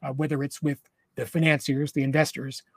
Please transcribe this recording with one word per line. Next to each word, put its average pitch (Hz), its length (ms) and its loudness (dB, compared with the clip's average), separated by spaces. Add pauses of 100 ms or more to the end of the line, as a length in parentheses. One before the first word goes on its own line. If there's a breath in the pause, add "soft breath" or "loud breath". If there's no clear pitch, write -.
uh, 135 100 -6
whether 147 300 -2
it's 139 200 -8
with 143 160 0 (360)
the - 120 -6
financiers, 147 640 2
the 143 100 0
investors, 135 600 0 (140 soft breath)